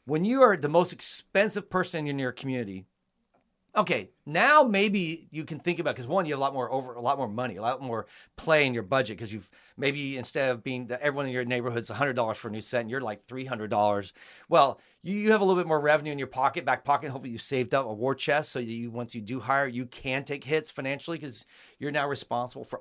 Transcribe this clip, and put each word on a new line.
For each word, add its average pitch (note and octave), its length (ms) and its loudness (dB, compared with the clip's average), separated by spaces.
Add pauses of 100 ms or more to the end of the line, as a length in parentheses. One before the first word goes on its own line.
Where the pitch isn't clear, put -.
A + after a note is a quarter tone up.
When D#3 220 0
you C4 160 4
are G#3 160 8
the D3 100 0
most E3 240 4
expensive - 800 -2
person F3 380 -2
in C#3 120 -2
your B2+ 140 -2
community, A2+ 540 -6 (880)
okay, D3+ 360 0 (160)
now G3+ 340 6
maybe G3 680 2
you D#3 120 -6
can D3+ 160 -8
think F3 200 -2
about, C#3+ 160 0
'cause B2+ 100 -10
one, E3+ 220 0
you D3 60 0
have C#3 40 -4
a C3+ 40 -2
lot C#3 120 0
more B2 180 -2
over, B2+ 220 -2
a A#2+ 80 -12
lot C#3 160 2
more C3 100 -2
money, A2 280 -4
a G2 60 -10
lot B2+ 200 -2
more A#2 240 -4 (320)
play D3+ 300 4
in B2+ 80 0
your A2+ 80 -2
budget, A2 340 0
'cause G#2+ 160 -10
you've, G#2+ 160 -10 (280)
maybe C#3 380 -2
instead C3 360 0
of A#2+ 120 -4
being B2+ 220 -4
the, B2 160 -6
everyone C#3+ 240 0
in C3 80 -4
your B2 100 0
neighborhood's A#2+ 460 -2
a G#2+ 60 -8
hundred C3 200 0
dollars A2 220 0
for A2+ 120 -10
a - 20 -6
new G#2+ 100 -6
set, A#2+ 200 -2
and A2 100 -6
you're C3+ 100 -4
like G#2+ 220 -8
three C3 220 -10
hundred G#2+ 260 -6
dollars. G#2 420 2 (340)
Well, C#3 320 6 (220)
you, G3 160 -4
you G#3+ 140 4
have G#3+ 100 6
a - 20 2
little F#3 160 6
bit E3+ 80 0
more D#3 140 4
revenue D3 300 4
in C#3+ 80 -4
your C3+ 80 -4
pocket, C3 380 0
back B2+ 200 0
pocket. C#3+ 240 2
Hopefully C3 220 -8
you A2+ 80 -8
saved B2+ 340 -2
up C3+ 140 2
a G#2+ 60 -6
war B2 200 0
chest, D3 380 0
so C3+ 80 -4
you, A#2 320 -6
once A#2+ 240 -8
you A#2 60 -8
do A#2 180 -6
hire, C3+ 280 0
you B2 200 -6
can C3+ 360 -4
take D3 200 -8
hits D3+ 260 -2
financially C#3 480 -6
'cause B2+ 260 -12 (360)
you're C#3+ 120 -4
now C#3+ 160 0
responsible B2+ 560 -4
for - 180 -8